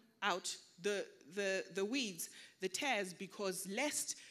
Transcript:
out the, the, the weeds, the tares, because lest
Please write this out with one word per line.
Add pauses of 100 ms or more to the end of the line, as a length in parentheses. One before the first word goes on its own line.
(220)
out (260)
the, (300)
the, (100)
the
weeds, (300)
the
tares,
because
lest (160)